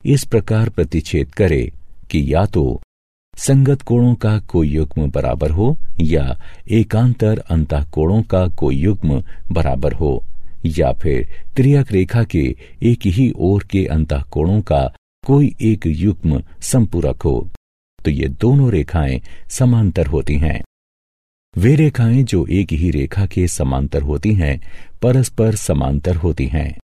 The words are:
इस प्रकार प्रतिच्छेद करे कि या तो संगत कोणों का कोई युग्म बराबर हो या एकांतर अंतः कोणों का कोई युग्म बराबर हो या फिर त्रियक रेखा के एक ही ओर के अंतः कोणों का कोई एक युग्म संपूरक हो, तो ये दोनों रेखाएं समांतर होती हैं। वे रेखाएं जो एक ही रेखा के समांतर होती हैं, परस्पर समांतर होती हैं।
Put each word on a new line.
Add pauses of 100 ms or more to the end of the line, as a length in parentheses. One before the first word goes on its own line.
इस
प्रकार
प्रतिच्छेद
करे (400)
कि
या
तो (560)
संगत
कोणों
का
कोई
युग्म
बराबर
हो (240)
या (300)
एकांतर
अंतः
कोणों
का
कोई
युग्म (280)
बराबर
हो (400)
या
फिर (100)
त्रियक
रेखा
के (280)
एक
ही
ओर
के
अंतः
कोणों
का (300)
कोई
एक
युग्म (180)
संपूरक
हो, (540)
तो
ये
दोनों
रेखाएं (280)
समांतर
होती
हैं। (960)
वे
रेखाएं
जो
एक
ही
रेखा
के
समांतर
होती
हैं, (300)
परस्पर
समांतर
होती
हैं। (140)